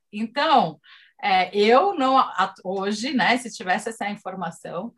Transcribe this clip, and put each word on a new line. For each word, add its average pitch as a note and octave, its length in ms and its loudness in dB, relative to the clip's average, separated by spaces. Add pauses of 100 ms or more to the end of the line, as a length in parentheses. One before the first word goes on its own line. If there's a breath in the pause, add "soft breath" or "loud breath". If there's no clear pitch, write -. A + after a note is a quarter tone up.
(140)
Então, A3+ 640 0 (420 loud breath)
é, F#3 360 0
eu C4 380 6
não, C4+ 220 2
a-, F#3+ 360 0 (100)
hoje, G#3 500 -4
né, A3 240 2
se A#3+ 140 -10
tivesse F#3+ 380 -4
essa G#3 200 -8
informação, F#3 880 -10